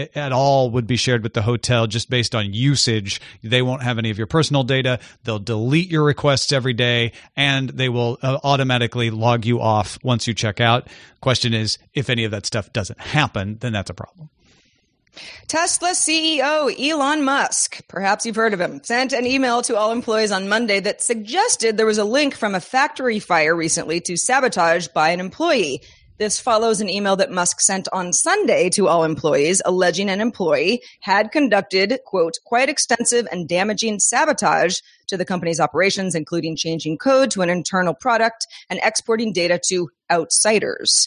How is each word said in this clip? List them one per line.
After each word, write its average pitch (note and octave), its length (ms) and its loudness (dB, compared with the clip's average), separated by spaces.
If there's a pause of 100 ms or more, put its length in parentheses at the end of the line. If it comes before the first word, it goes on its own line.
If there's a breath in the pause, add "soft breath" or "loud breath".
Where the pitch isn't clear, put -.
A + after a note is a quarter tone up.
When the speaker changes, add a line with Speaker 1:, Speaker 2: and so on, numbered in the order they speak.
(140)
Speaker 1:
i-, - 40 -8
at C#3 140 -4
all C3+ 400 2
would A#2+ 140 -2
be A#2+ 100 0
shared A#2+ 260 0
with A2 100 -6
the A#2 100 -2
hotel A#2 440 0
just A2 240 -6
based B2 240 0
on G#2 180 -2
usage. A2+ 680 0 (220 loud breath)
They A#2+ 200 0
won't B2+ 220 -2
have A#2+ 140 -2
any A2+ 120 -2
of G#2 80 -4
your A2 80 -2
personal C#3+ 380 2
data. C3 340 0 (260 loud breath)
They'll G#2+ 140 -2
delete A#2 520 0
your D#3+ 140 2
requests C#3+ 480 2
every C3 220 0
day, A#2+ 380 0 (240 loud breath)
and C#3 340 0
they C3 180 -2
will, A#2+ 320 0
uh, C3+ 240 -2
automatically B2 680 0
log A2+ 360 0
you A#2+ 140 2
off A2 420 0
once B2 240 0
you A#2 80 -2
check G#2 260 -2
out." A#2+ 60 4 (540 loud breath)
Question A#2+ 340 0
is, A2 240 -2 (160)
if C3 160 -2
any A#2 140 0
of G#2+ 80 -4
that G#2 120 -6
stuff - 280 -6
doesn't - 280 -6
happen, A2 600 -2
then B2 120 -6
that's G2+ 180 -4
a - 40 -12
problem. - 340 -16 (1200 loud breath)
Speaker 2:
Tesla F4 460 0
C D#4+ 420 0
E D4 80 2
O D4+ 240 0
Elon C#4+ 560 0
Musk, C4+ 640 -2
perhaps G3 380 -2
you've A3 100 -6
heard A3 160 2
of F#3 80 -2
him, D#3 220 -4
sent B3 300 -2
an B3 140 0
email B3+ 360 0
to A#3+ 140 -2
all G#3+ 160 0
employees A3 400 -2
on F#3+ 160 -2
Monday G#3 320 0
that F#3+ 200 -4
suggested A#3 760 0
there A3 100 2
was G#3+ 120 2
a G#3 60 2
link C4+ 300 0
from G#3 200 -2
a F3+ 60 -2
factory C4 580 -2
fire E3 380 2
recently E3 460 -2
to F3 140 -6
sabotage F3+ 720 2
by D#3+ 220 2
an F3 100 0
employee. F#3 600 -2 (380 soft breath)
This G#3+ 220 -2
follows A3 400 2
an G#3 80 -4
email G3 280 0
that F#3+ 140 0
Musk - 300 -2
sent F#3+ 320 0
on F3+ 180 -4
Sunday A3 600 2
to F3+ 180 2
all E3 160 4
employees, D#3 640 2
alleging F#3 420 0
an G3 140 -2
employee F#3+ 600 0 (180 loud breath)
had G#3 300 2
conducted, G3+ 760 2
quote, E3 380 0
"quite B3+ 260 2
extensive A#3+ 600 0
and F3 160 -6
damaging G3+ 520 -2
sabotage F#3 800 2 (300 soft breath)
to F#3+ 100 -4
the F3+ 80 -4
company's E3 340 -2
operations, F#3 540 0
including D#3+ 420 -4
changing E3 400 -4
code C4+ 360 4
to G3 100 -2
an F3 80 2
internal F3+ 420 0
product A3+ 540 -2 (240 loud breath)
and F#3 120 -6
exporting A3+ 480 0
data F3 380 0
to F3+ 220 -2 (200)
outsiders." - 960 0